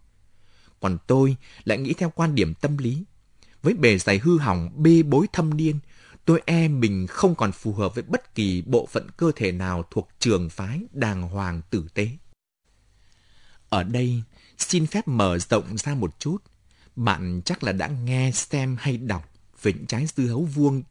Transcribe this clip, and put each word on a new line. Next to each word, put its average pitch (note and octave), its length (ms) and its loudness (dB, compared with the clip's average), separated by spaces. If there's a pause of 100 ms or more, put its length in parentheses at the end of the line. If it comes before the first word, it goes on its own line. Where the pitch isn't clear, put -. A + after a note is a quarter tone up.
(800)
Còn F#2 180 -2 (100)
tôi C3+ 280 4 (280)
lại G#2+ 140 0
nghĩ C3+ 160 -4
theo F3 220 -2
quan D#3+ 200 0
điểm E2+ 180 2
tâm D3 240 -2
lý. C3+ 260 -2 (580)
Với F3 120 2
bề A#2+ 240 6
dày G2+ 200 2
hư E3 200 4
hỏng, F2+ 380 0
bê D#3+ 280 8
bối D3 300 4
thâm D#3 240 0
niên, D3+ 220 0 (460)
tôi E3 200 4
e E3 220 4
mình G#2+ 400 2
không F3+ 280 2
còn G#2+ 160 -2
phù G#2+ 220 -6
hợp G2+ 220 -2
với B2 80 -6
bất - 320 -6
kỳ F#2 300 0
bộ - 260 0
phận - 160 -6 (100)
cơ E3+ 180 2
thể G2 160 0
nào F2+ 400 -4
thuộc - 180 -4 (100)
trường F2+ 300 0
phái A2 320 -8 (100)
đàng G#2+ 300 -2
hoàng F2 480 -4
tử E2 240 -4
tế. G#2 160 -2 (1600)
Ở F#2+ 140 0
đây, A#2+ 380 -2 (360)
xin D#3+ 300 0
phép G#3 200 -4
mở G2+ 320 2
rộng G2+ 380 -2
ra C#3+ 180 -4
một G2 240 -4
chút. E3 180 -4 (580)
Bạn F2+ 500 -2
chắc - 180 -4
là G#2+ 80 -2
đã F2+ 160 -4
nghe, B2+ 440 -2
xem C3 480 -4
hay C3 180 -2
đọc A2 320 -6 (320)
về G2+ 120 2
những - 120 -8
trái C3 300 -4
dưa C3 120 0
hấu A#2 140 -2
vuông C#3+ 500 0